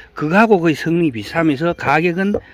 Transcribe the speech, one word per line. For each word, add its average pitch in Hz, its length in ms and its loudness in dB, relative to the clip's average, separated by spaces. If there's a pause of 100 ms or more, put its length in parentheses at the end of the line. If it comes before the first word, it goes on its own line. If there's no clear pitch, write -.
(140)
그거하고 196 460 2
거의 165 160 2
성능이 165 340 0
비슷하면서 156 640 -2
가격은, 175 640 0 (180)